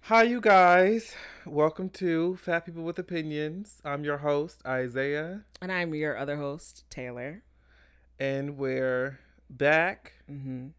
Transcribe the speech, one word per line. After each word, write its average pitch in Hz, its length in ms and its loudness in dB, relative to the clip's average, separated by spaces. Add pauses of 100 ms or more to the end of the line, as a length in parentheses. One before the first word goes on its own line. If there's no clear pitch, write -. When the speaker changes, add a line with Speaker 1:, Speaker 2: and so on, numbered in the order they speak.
Speaker 1:
Hi, 226 140 6
you 240 180 2
guys. 190 720 6 (300)
Welcome 156 460 0
to 175 460 -2
Fat 170 280 -4
People 165 200 -12
with 170 140 -6
Opinions. 160 840 -8
I'm 147 200 -6
your 147 140 -2
host, 147 480 -2
Isaiah. 139 760 -4 (180)
Speaker 2:
And 180 120 -8
I'm 175 220 -4
your 151 220 -2
other 143 200 -4
host, 147 540 -10
Taylor. 127 520 -10 (760)
Speaker 1:
And 139 380 -4
we're 131 640 -2 (320)
back. 156 600 0 (180)
Speaker 2:
Mm-hmm. 131 380 -10 (100)